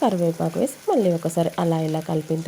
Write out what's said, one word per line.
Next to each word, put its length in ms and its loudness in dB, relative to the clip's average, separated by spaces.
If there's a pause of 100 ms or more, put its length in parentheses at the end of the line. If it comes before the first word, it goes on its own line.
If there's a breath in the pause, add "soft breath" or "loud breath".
కరివేపాకు 600 0
వేసి 140 -2 (120)
మళ్ళీ 300 4
ఒకసారి 340 0 (100)
అలా 160 2 (100)
ఇలా 200 -2
కలిపిన 400 -2